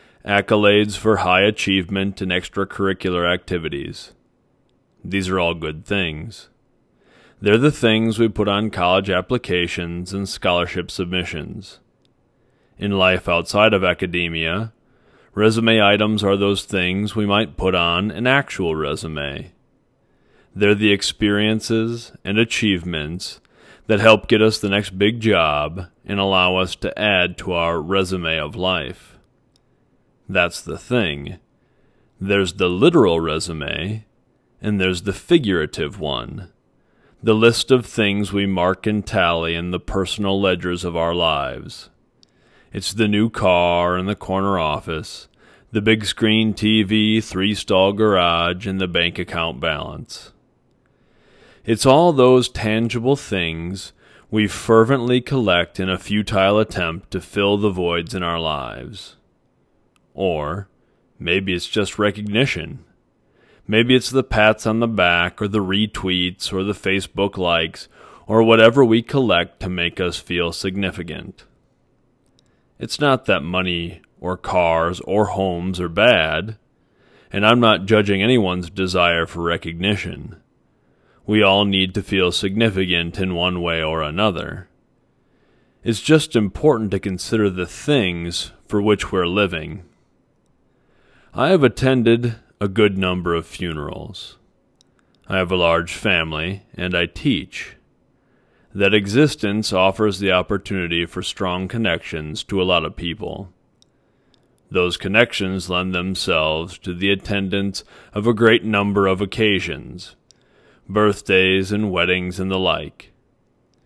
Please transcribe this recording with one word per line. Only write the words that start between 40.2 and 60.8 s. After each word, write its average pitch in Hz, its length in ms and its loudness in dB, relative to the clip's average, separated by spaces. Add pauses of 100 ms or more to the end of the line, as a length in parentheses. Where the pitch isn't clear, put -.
ledgers 90 440 -2
of 85 120 -4
our 85 180 0
lives. 71 760 -4 (800)
It's 98 200 -8
the 107 160 0
new 104 220 2
car 87 680 2
and 92 120 -4
the 104 60 -2
corner 95 440 -2
office, 78 720 -6 (440)
the 110 80 0
big 110 240 2
screen 110 500 0
T 110 280 2
V, 110 380 2
three-stall 98 720 0
garage, 90 720 2
and 95 140 -4
the 92 60 -2
bank 85 320 -2
account 82 420 -6
balance. 78 720 -8 (1300)
It's 110 220 0
all 156 260 6
those 127 360 6
tangible 113 680 -2
things 87 760 -6 (380)
we 110 160 2
fervently 120 720 4
collect 98 600 0
in 92 80 -2
a 90 100 -2
futile 104 600 2
attempt 95 520 -4
to 92 100 -6
fill 101 360 0
the 104 140 2
voids 87 440 -4
in 92 80 -6
our 85 160 -2
lives. 67 800 -8 (1000)
Or 85 540 -4 (500)